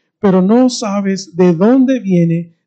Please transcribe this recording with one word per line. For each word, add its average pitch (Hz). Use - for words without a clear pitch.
pero 185
no 240
sabes 196
de 180
dónde 247
viene 170